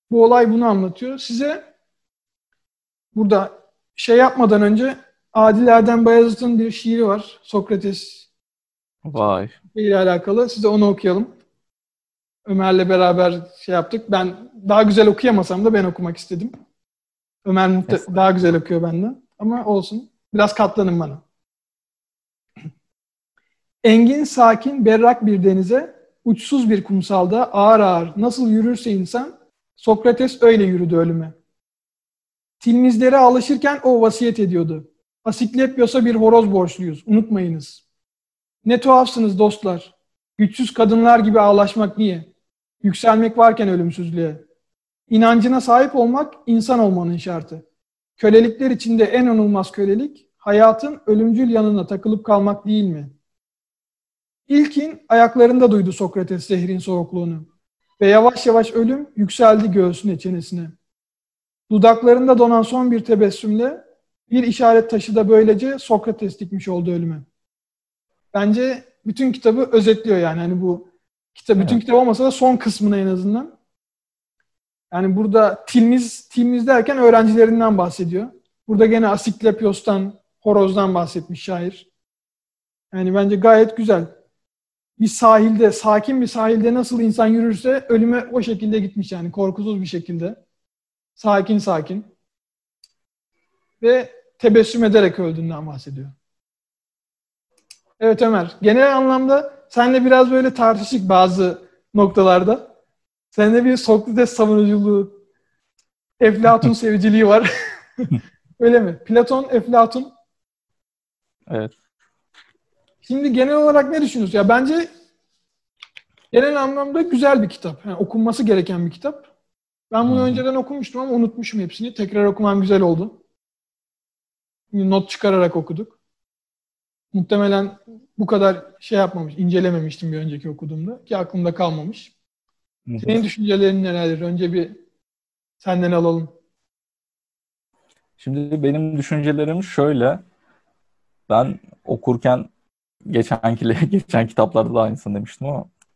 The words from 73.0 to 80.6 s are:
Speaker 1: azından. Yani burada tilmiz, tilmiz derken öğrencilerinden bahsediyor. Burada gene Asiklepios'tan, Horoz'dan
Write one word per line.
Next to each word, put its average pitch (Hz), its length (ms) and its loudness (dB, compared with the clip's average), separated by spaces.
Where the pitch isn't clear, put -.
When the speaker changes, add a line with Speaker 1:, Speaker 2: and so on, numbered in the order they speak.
Speaker 1:
azından. 202 460 -4
Yani 185 240 -2
burada 208 480 0
tilmiz, 240 640 0
tilmiz 240 380 -2
derken 269 320 0
öğrencilerinden 226 800 4
bahsediyor. 175 480 -4
Burada 220 180 2
gene 226 220 2
Asiklepios'tan, 202 1120 -4
Horoz'dan 196 540 0